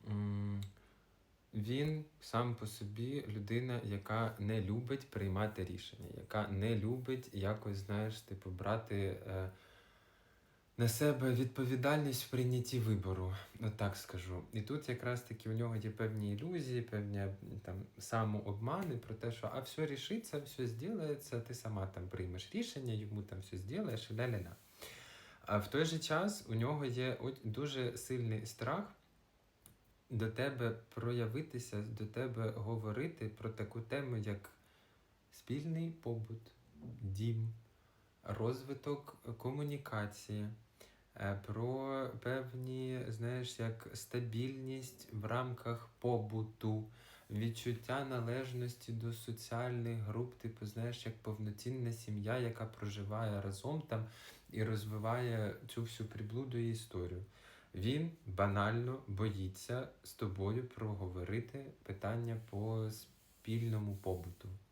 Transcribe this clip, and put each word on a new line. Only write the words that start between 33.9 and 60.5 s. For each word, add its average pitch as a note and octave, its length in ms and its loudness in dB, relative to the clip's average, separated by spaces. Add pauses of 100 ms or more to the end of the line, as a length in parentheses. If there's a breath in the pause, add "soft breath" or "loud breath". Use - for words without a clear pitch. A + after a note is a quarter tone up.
як G#2 320 -2 (840 loud breath)
спільний E3 600 -2
побут, A2+ 600 -4 (500)
дім, A2+ 520 2 (720 soft breath)
розвиток B2+ 920 0 (200)
комунікації, A2 1120 -2 (680 loud breath)
е, G2+ 300 0
про C3 640 0 (100)
певні, B2+ 880 -2
знаєш, B2 520 -2
як A2+ 340 -2
стабільність C3 1200 -2
в G#2+ 120 -2
рамках A#2+ 640 0 (100)
побуту, A2 880 2 (420 loud breath)
відчуття A#2 760 0
належності B2 840 0
до A2+ 220 0
соціальних A#2 840 0
груп, A2 400 0
типу, A2 260 -4
знаєш, A#2 400 -2
як A2 120 -4
повноцінна A2 760 -2
сім'я, G#2+ 460 0
яка A2+ 280 0
проживає G#2 760 0
разом B2 400 -2
там A2+ 240 0 (460 loud breath)
і G#2+ 120 2
розвиває A2 920 2 (120)
цю - 140 -2
всю A2+ 280 -4
приблуду A#2+ 480 -2
і A#2 120 4
історію. F2+ 540 -2 (540 loud breath)
Він C#3+ 340 2 (140)
банально G#2 800 4
боїться G2+ 800 0 (160)
з - 100 -12
тобою G#2 540 0